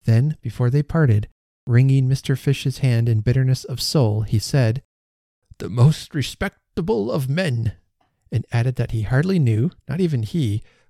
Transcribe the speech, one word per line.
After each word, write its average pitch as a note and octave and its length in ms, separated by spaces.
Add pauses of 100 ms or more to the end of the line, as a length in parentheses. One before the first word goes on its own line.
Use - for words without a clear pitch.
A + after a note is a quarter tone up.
Then, B2 380
before A#2+ 260
they C#3+ 140
parted, B2 460 (420)
Wringing C3 380
Mister C3+ 260
Fish's C3+ 440
hand A#2 300
in G#2+ 120
bitterness B2+ 420
of A#2+ 180
soul, A2 420
he G#2+ 180
said, B2+ 420 (760)
"The - 120
most C3 460
respectable G3 960
of C3+ 160
men," C3 460 (580)
and A2 180
added A#2+ 240
that A#2 160
he A2 120
hardly D3 360
knew, A#2+ 320 (180)
not D3+ 120
even D3+ 240
he, A2+ 400 (240)